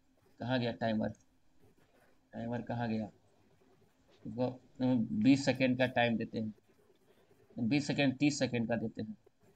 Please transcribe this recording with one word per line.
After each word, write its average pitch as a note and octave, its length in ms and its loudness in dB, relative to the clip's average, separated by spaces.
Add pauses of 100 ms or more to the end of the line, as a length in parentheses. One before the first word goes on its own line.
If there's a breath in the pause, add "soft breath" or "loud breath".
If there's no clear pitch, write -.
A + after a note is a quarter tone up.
(400)
कहाँ B2 180 0
गया A#2 140 0
timer? A2 360 0 (1200)
टाइमर A#2 300 -6
कहाँ A#2+ 260 -4
गया? A2 200 -4 (1160)
इसको, A#2+ 200 -4
अ, - 380 -8 (280)
बीस B2+ 320 4
सेकंड B2+ 340 2
का B2+ 80 4
टाइम A#2+ 300 2
देते A2+ 220 -6
हैं, A2 160 -6 (1040)
बीस C3+ 280 2
सेकंड, C#3 300 2
तीस C#3+ 220 2
सेकंड A#2+ 300 0
का A#2 80 0
देते A2+ 260 -6
हैं, G#2+ 140 -10 (400)